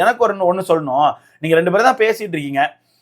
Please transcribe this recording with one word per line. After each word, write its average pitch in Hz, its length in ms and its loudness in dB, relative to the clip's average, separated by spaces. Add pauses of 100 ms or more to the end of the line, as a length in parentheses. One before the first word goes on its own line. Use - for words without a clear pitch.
"எனக்கு 220 240 0
ஒரு 196 100 -4 (120)
ஒண்ணு 185 200 -4
சொல்லணும், 147 400 0 (320)
நீங்க 160 180 2
ரெண்டு 175 140 0
பேரும் 220 180 4
தான் 220 120 0
பேசிட்டு 220 320 -4
இருக்கீங்க, 139 260 -4 (400)